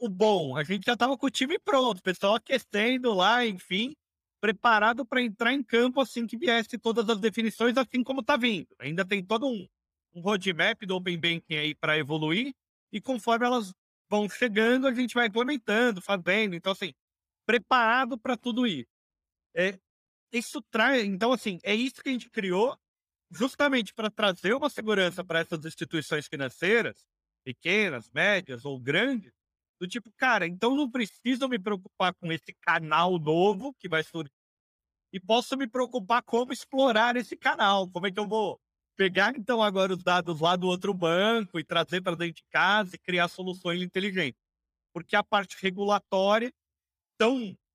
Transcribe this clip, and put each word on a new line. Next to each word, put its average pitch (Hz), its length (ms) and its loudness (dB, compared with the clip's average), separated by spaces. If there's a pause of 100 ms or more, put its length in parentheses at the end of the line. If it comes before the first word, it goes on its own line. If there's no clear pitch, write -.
o 240 80 -4
bom? 180 480 2
A 151 80 -2
gente 185 220 -4
já 240 100 2
tava 247 220 0
com 277 80 -2
o 262 40 0
time 302 280 -2
pronto, 254 400 2
o - 40 -20
pessoal 196 340 0
aquecendo 240 800 0
lá, 220 320 4
enfim, 208 480 -4 (460)
preparado 220 640 2
pra 254 160 0
entrar 233 300 0
em 277 100 0
campo 247 380 2
assim 233 260 -2
que 226 120 -8
viesse 233 400 0
todas 226 320 0
as 214 100 0
definições, 226 580 0
assim 247 260 -2
como 262 180 -4
tá 285 140 2
vindo. 226 320 -2 (120)
Ainda 160 260 -4
tem 196 180 -4
todo 220 240 -2
um, 202 180 -6 (480)
um 175 80 -16
roadmap 190 640 0
do 185 100 -2
Open 180 240 -4
Banking 170 360 -4
aí 151 180 -2
pra 151 240 0
evoluir, 156 560 -2 (380)
e 220 80 -6
conforme 233 460 0
elas 233 260 -2 (380)
vão 208 180 0
chegando, 240 600 2
a 247 60 0
gente 247 200 -2
vai 240 140 2
implementando, 233 720 0
fazendo. 196 540 0
Então, 190 160 -4
assim, 190 200 -6 (540)
preparado 240 720 2
pra 254 180 -4
tudo 240 300 -2
isso. 147 220 -4 (640)
É, 185 240 -2 (540)
isso 240 380 -6
traz, 233 340 2
então, 202 280 0
assim, 208 320 -4
é 202 100 0
isso 247 280 -4
que - 60 -8
a 269 40 0
gente 240 180 -6
criou 202 460 -2 (560)
justamente 254 640 0
pra 214 160 -4
trazer 202 440 0
uma 277 160 -2
segurança 185 540 -2
pra 165 160 -2
essas 160 240 -6
instituições 156 640 -6
financeiras, 156 800 -2 (380)
pequenas, 160 640 -2
médias 170 540 -2
ou 139 160 -8
grandes, 196 520 -2 (480)
do 180 80 -8
tipo, 220 280 -10
"Cara, 220 300 2
então 220 300 0
não 285 140 -2
preciso 247 580 -2
me 247 100 -2
preocupar 185 560 -4
com 165 180 -6
esse 165 300 -8
canal 170 560 2
novo 190 600 2
que 185 100 -14
vai 160 160 0
surgir, 165 280 -12 (800)
e 190 80 -8
posso 226 360 0
me 269 120 -4
preocupar 240 540 -2
como 247 300 -2
explorar 240 640 2
esse - 200 -6
canal. 202 540 2
Como 180 160 -6
é 190 60 -4
que 190 80 -8
eu 208 80 -4
vou 208 320 -2 (360)
pegar, 190 400 2
então, 226 260 0
agora 190 320 2
os 180 80 -6
dados 175 380 0
lá 170 160 4
do 180 120 -2
outro 185 260 0
banco 185 640 0
e 156 60 -6
trazer 170 380 -2
pra 180 120 -2
dentro 165 220 -6
de - 140 -20
casa 185 460 2
e - 20 -16
criar 175 300 0
soluções 180 540 -6
inteligentes?" 185 580 -4 (540)
Porque 170 220 -2
a 208 80 4
parte 202 380 -2
regulatória, 202 880 0 (640)
tão 233 380 0 (180)